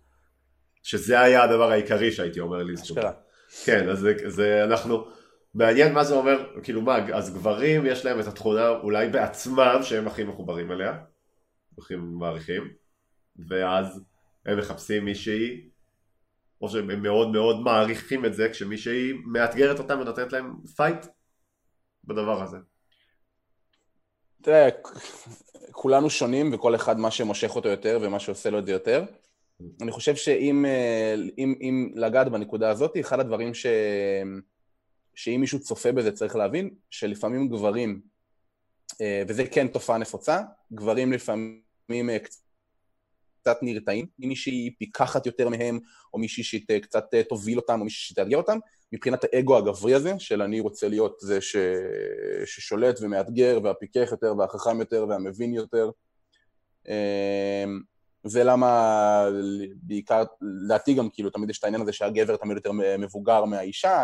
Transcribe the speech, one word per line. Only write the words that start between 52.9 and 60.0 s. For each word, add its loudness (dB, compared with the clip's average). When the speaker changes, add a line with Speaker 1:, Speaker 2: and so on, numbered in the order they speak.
Speaker 2:
ומאתגר, 2
והפיקח -2
יותר, 0
והחכם 0
יותר, -2
והמבין -4
יותר. -2
אה, -2
זה 2
למה, 6
בעיקר, 0